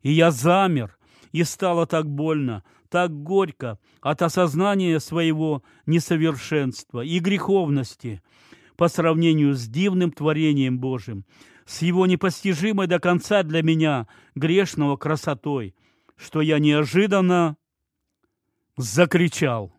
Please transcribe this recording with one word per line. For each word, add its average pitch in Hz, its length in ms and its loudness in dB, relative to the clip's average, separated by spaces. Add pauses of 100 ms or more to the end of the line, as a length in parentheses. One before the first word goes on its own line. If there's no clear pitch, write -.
И 135 100 -2
я 165 200 6
замер, 156 640 0 (340)
и 160 120 0
стало 170 420 -2
так 156 220 -2
больно, 143 560 -4 (260)
так 175 220 0
горько 151 680 -4 (220)
от 147 200 -2
осознания 175 760 0
своего 160 640 -2 (220)
несовершенства 151 1160 -2
и 165 180 -2
греховности 165 1000 -2 (560)
по 170 100 2
сравнению 160 680 2
с 120 120 -8
дивным 180 440 0
творением 147 680 0
Божьим, 123 460 -8 (400)
с - 160 -12
его 180 240 2
непостижимой 185 840 0
до 175 120 0
конца 180 440 2
для 160 200 -2
меня 156 440 2 (280)
грешного 147 600 0
красотой, 143 760 -6 (400)
что - 260 -6
я 156 180 2
неожиданно 170 1000 2 (1200)
закричал. 131 1000 0